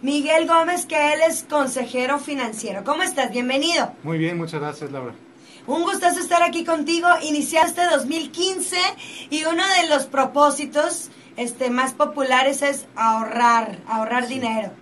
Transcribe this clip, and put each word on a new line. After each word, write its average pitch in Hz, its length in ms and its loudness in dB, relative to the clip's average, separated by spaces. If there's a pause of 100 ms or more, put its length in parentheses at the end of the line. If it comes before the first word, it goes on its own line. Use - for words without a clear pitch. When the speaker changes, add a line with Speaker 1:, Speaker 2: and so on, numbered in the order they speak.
Speaker 1:
Miguel 294 440 2
Gómez, 339 400 2
que 302 280 2
él 302 140 -2
es 311 200 -2
consejero 254 680 -2
financiero. 226 680 -6
¿Cómo 302 180 0
estás? 254 280 -2
Bienvenido. 269 640 0 (100)
Speaker 2:
Muy 160 160 -4
bien, 165 180 0
muchas 160 240 -6
gracias, 147 320 -8
Laura. 127 220 -10 (520)
Speaker 1:
Un 311 160 -2
gustazo 359 380 0
estar 339 220 2
aquí 339 220 0
contigo, 330 440 0 (140)
iniciar 311 440 2
este 349 200 0
dos 285 200 2
mil 294 240 -6
quince, 359 480 -4 (520)
y 311 140 -2
uno 339 180 0 (180)
de 330 80 0
los 294 180 2
propósitos, 285 1040 0 (260)
este, 240 340 -4
más 262 240 0
populares 277 680 2
es 277 320 -2
ahorrar, 226 840 2 (100)
ahorrar 226 380 -2
Speaker 2:
Sí. 240 80 -6
Speaker 1:
dinero. 220 360 -2 (120)